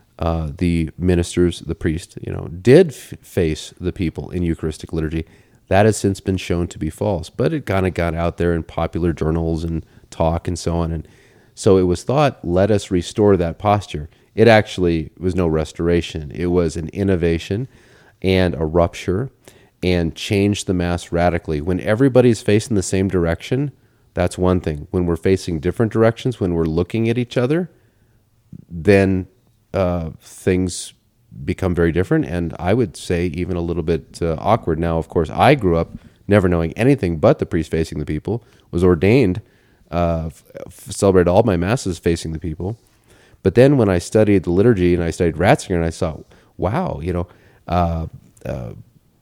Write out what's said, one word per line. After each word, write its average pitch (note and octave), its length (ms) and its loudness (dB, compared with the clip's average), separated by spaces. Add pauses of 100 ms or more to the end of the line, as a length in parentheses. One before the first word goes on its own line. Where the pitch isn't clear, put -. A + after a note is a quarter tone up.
(200)
uh, E2 380 -2
the E2+ 400 0
ministers, F2 640 0
the - 140 -8
priest, - 460 -6
you F#2+ 120 -10
know, F2+ 140 -8
did B2 420 6
f-, - 320 -16
face - 580 -4
the F2+ 140 -6
people - 380 -6
in F2+ 120 -4
Eucharistic D#2+ 480 -4
liturgy. D#2+ 340 -4 (440)
That F#2+ 160 4
has A2 100 4
since G2 240 -2
been F#2+ 160 -4
shown F2 320 -4
to - 100 -18
be D#2+ 120 -4
false, G2 400 -6
but D3+ 240 -2
it D3 120 -6
kinda F#2+ 260 0
got E2+ 220 -2
out E2 220 -4
there E2+ 180 0
in E2 100 -2
popular E2 500 -4
journals D#2+ 500 -2
and E2 220 -6 (240)
talk E2 400 -2
and F2 100 -6
so E2+ 160 -4
on. E2 160 -2
And D#2+ 160 -8 (480)
so F#2+ 220 4
it F#2 60 4
was F2+ 200 0
thought, C#3+ 400 0
"Let F#2 260 2
us G#2 220 0
restore G2 460 2
that E2 200 -2
posture." G2 520 -2 (260)
It A2+ 140 6
actually F2 680 2
was F2 160 -2
no F2+ 140 0
restoration. D#2+ 840 -2
It C2 160 -4
was F2 280 0
an D#2+ 140 -8
innovation F#2+ 800 -2 (520)
and F#2 320 2
a D#2 120 -2
rupture F2 640 -2 (500)
and F2 320 0
changed G2+ 540 0
the G2 60 0
Mass F2 380 -2
radically. E2+ 500 0
When F2 180 -2
everybody's A#2+ 600 2
facing G#2+ 340 0
the F#2+ 80 2
same G2 240 -2
direction, F#2 640 -2 (420)
that's F2+ 240 -2
one F2+ 220 2
thing. D2+ 320 -6
When F2+ 140 0
we're E2+ 100 0
facing F2+ 440 -2
different F2+ 340 -2
directions, A2+ 460 0
when F2+ 140 0
we're E2 120 0
looking F2+ 440 -2
at A#2 80 -2
each B2 200 -4
other, D3+ 340 -2 (960)
then, F#2+ 580 2 (460)
uh, F2 460 -2
things - 760 -2 (520)
become F2+ 280 -2
very E2+ 200 2
different, A#2 320 0
and E2 340 -6
I F2+ 140 0
would A2+ 240 -2
say F2+ 300 -2
even F2 280 -4
a E2+ 60 -2
little E2+ 220 -4
bit, D#2+ 380 -4
uh, E2 160 -2
awkward. E2+ 400 0
Now, E2 200 0
of E2 100 -4
course, E2+ 220 -2
I A2+ 260 4
grew F#2 220 0
up - 200 -4 (300)
never F#2+ 220 4
knowing E2 240 0
anything A2 440 0
but A2 220 2
the F2+ 60 -4
priest E2 260 -4
facing E2 280 -2
the D2+ 60 -6
people, D2+ 380 -6 (260)
was F2 140 0
ordained, F#2 580 4 (480)
uh, E2+ 380 -2
f-, - 160 -16 (240)
f-, - 240 -20
celebrated F#2 380 4
all G2 140 6
my G#2+ 120 2
Masses F2+ 440 -2
facing E2+ 340 -2
the D#2 60 -8
people. F2 380 -8 (640)
But F#2+ 120 2
then C#3 220 6
when G#2+ 120 4
I F2+ 80 2
studied G2+ 460 2
the F2+ 80 -2
liturgy F#2 420 4
and F2 80 2
I E2+ 80 -2
studied E2+ 260 0
Ratzinger, G2 400 0
and E2 100 0
I E2 40 -2
saw, E2 300 -6 (380)
wow, G2 440 -4
you F2 120 -4
know, F2 140 -4 (400)
uh, E2+ 400 0 (380)
uh, B1+ 280 -10 (480)